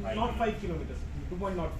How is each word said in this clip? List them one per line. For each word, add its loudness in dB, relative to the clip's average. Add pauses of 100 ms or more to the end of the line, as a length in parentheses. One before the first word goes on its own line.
nought 2
five 4
kilometers. -2 (260)
Two -2
point 0
nought 0